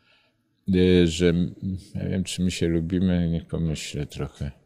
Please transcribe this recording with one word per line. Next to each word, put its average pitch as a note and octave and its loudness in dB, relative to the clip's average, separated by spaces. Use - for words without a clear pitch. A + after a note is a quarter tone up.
e, F2+ 6
że E2+ 2
m-, E2+ 0
ja F#2+ -6
wiem, F#2 -2
czy - -6
my F#2 0
się F2 -2
lubimy, F2 0
niech E2 -4
pomyślę D#2 -6
trochę. - -10